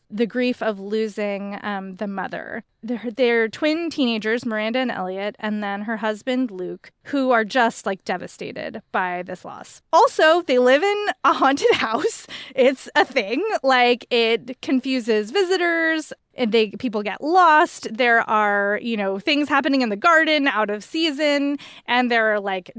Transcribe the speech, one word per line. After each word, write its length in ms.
the 140
grief 380
of 180
losing, 840
um, 340
the 100
mother. 580
They're, 320
they're 340
twin 420
teenagers, 560
Miranda 320
and 120
Elliot, 480
and 240
then 200
her 160
husband, 520
Luke, 420
who 280
are 120
just, 400
like, 200
devastated 760
by 320
this 200
loss. 380
Also, 500
they 160
live 240
in 240
a 100
haunted 360
<laughs> 40
house. 520
It's 400
a 100
thing. 400
Like, 480
it 520
confuses 680
visitors. 840
And 160
they, 160
people 340
get 180
lost. 720
There 300
are, 500
you 160
know, 220
things 300
happening 320
in 80
the 80
garden 500
out 240
of 140
season. 720
And 260
there 200
are, 60
like, 400